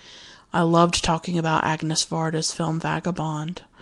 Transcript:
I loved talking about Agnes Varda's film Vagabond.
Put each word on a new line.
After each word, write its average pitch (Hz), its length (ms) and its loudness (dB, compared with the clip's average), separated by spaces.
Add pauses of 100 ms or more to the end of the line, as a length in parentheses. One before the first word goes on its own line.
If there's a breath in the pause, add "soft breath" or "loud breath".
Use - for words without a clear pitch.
(520 loud breath)
I 175 100 2
loved 170 400 4
talking 170 360 0
about 160 260 2
Agnes 160 400 0
Varda's 160 480 -2
film 160 260 -2
Vagabond. 160 840 -4 (200 loud breath)